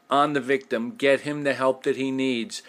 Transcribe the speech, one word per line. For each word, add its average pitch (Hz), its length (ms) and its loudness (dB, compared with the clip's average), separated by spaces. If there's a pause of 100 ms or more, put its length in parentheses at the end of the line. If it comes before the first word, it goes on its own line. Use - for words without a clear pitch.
on 143 240 2
the 143 60 0
victim, 123 560 -2
get 139 260 4
him 147 220 -6
the 139 100 2
help 131 300 0
that 139 140 0
he 135 140 -2
needs, 131 580 -2